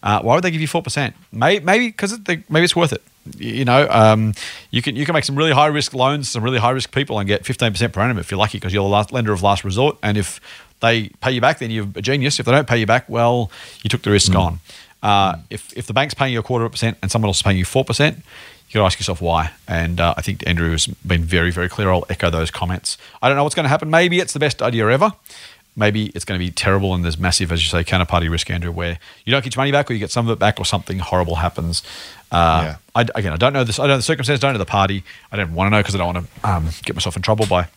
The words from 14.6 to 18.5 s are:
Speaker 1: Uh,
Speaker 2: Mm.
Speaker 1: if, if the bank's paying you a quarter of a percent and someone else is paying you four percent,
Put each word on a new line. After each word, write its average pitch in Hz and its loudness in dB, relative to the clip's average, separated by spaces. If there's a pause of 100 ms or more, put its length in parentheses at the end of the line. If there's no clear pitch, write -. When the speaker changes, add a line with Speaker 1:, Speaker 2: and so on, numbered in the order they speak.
Speaker 1:
Uh, 101 2
Speaker 2:
Mm. 82 -10 (100)
Speaker 1:
if, - -14
if 117 -10
the 104 -8
bank's 143 0
paying 135 -2
you 117 0
a 107 -4
quarter 117 0
of 113 -2
a - -14
percent 113 -2
and 95 -4
someone 110 2
else 95 0
is - -2
paying 98 2
you 90 2
four 135 0
percent, 147 0 (520)